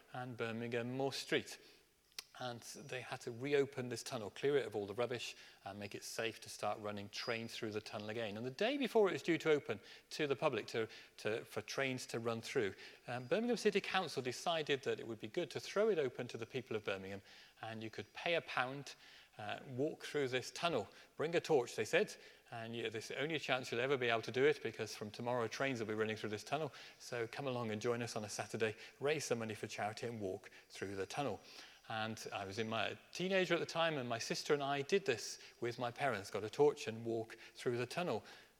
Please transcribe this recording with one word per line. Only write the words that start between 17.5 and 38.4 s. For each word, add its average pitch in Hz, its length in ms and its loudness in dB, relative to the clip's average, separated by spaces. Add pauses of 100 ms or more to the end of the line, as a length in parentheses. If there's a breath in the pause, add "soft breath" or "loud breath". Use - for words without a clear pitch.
and 110 140 -6
you 110 60 -6
could - 240 -8
pay 170 220 0
a 156 60 2
pound, 135 520 -2 (440 loud breath)
uh, 107 200 -4 (180)
walk 143 300 0
through 139 240 0
this 123 260 0
tunnel. 151 320 2 (300 loud breath)
Bring 165 180 0
a 156 60 6
torch, 131 340 4
they 113 80 2
said, 185 320 2 (380 loud breath)
and 113 200 -6
you, 113 160 -2
this 107 200 -6
is 117 80 -4
the 131 40 0
only 156 160 0
chance 131 320 0
you'll 117 120 2
ever 135 160 4
be 123 100 2
able 117 140 4
to 113 100 -6
do 127 140 6
it, 151 180 6
because 113 320 -4
from 110 140 -8
tomorrow 120 380 0
trains 135 340 0
will 104 60 0
be 107 60 0
running 110 220 2
through 107 140 -4
this 107 160 -4
tunnel. 143 260 -2 (280 loud breath)
So 120 340 -4
come 139 140 -4
along 120 240 0
and 107 100 -2
join 120 200 2
us 113 140 -4
on 110 80 -2
a 104 60 -6
Saturday, 110 460 0 (260 loud breath)
raise 143 240 2
some 120 140 2
money 110 160 -2
for 110 120 -6
charity 107 400 -2
and 117 140 -4
walk 98 280 -4 (200 loud breath)
through 98 260 -4
the 95 100 0
tunnel. 123 360 -2 (500 loud breath)
And 110 280 -2 (120)
I 101 140 -2
was 98 140 -4
in 110 100 0
my 107 200 2 (260)
teenager 185 400 4
at 160 40 2
the 151 60 0
time, 165 320 2
and 123 100 -2
my 113 120 0
sister - 340 2
and 143 80 4
I 139 220 2
did 196 240 4
this - 320 0 (200 loud breath)
with 120 200 -2
my 123 100 0
parents, 117 400 0
got 101 140 -2
a 110 60 -2
torch 143 360 6
and 113 180 -4
walk 113 320 -2 (200 loud breath)
through 120 220 0
the 123 100 0
tunnel. 147 360 0 (360 loud breath)